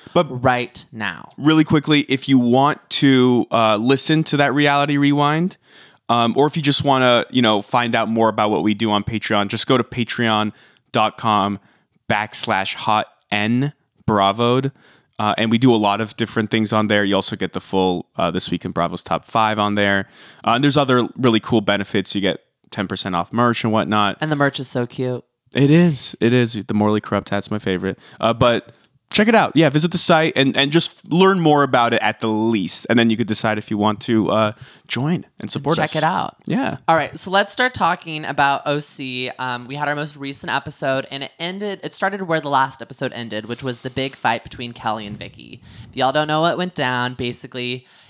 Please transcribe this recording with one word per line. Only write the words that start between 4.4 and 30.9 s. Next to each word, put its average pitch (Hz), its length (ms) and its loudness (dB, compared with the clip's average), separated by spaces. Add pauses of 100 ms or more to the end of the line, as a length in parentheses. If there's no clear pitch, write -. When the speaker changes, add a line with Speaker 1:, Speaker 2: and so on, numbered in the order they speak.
Speaker 1:
reality 143 420 2
rewind, 147 600 0 (520)
um, 117 280 2
or 143 100 6
if 147 100 -4
you 160 60 -2
just 143 220 0
wanna, 127 460 4
you 127 120 0
know, 107 200 2
find 120 340 -2
out 110 120 0
more 113 200 2
about 107 220 0
what 85 120 0
we 107 120 2
do 110 180 -2
on 101 100 2
Patreon, 104 460 -2
just - 180 -4
go 131 120 4
to 117 60 0
patreon 110 680 -2 (400)
dot 107 240 0
com 104 420 0 (500)
backslash 107 680 -2
hot 107 320 0 (240)
N 117 420 0 (340)
Bravode. 117 640 2 (460)
Uh, 107 180 0
and 110 140 0
we 113 80 4
do 123 160 6
a - 20 4
lot 104 240 2
of 107 160 -8
different 110 340 -4
things 110 220 0
on 107 140 2
there. 104 180 2
You 98 100 0
also 98 220 -2
get 92 160 -6
the - 80 -8
full, 92 460 0 (100)
uh, 85 140 -2
This 90 200 -4
Week 90 140 -4
in 92 60 -8
Bravo's 85 320 -4
Top 80 220 -4
Five 107 340 0
on 104 160 0
there. 101 340 0 (360)
Uh, 110 100 2
and 135 100 2
there's 143 140 2
other 123 380 2
really 113 240 2
cool 117 200 2
benefits. 101 540 -2
You 101 80 -4
get 92 180 0 (300)
ten 101 180 -6
percent 95 260 -6
off 87 180 -4
merch 117 320 0
and 110 80 0
whatnot. 104 480 0
Speaker 2:
And 156 100 -4
the 147 60 -2
merch 143 240 -2
is 131 80 -8
so 123 180 -4
cute. 127 380 -6 (300)
Speaker 1:
It 143 160 4
is. 165 500 2
It 117 120 2
is. 117 320 0
The 107 100 -4
Morally 104 260 2
Corrupt 101 300 -4
hat's 101 200 -4
my 107 80 -4
favorite. 95 400 -4 (220)
Uh, 113 120 2
but 117 400 0 (400)
check 208 140 2
it 226 80 4
out. 180 220 4
Yeah, 156 140 6
visit 151 200 2
the 175 80 -2
site 160 380 4
and, 135 200 2
and 143 140 2
just - 400 0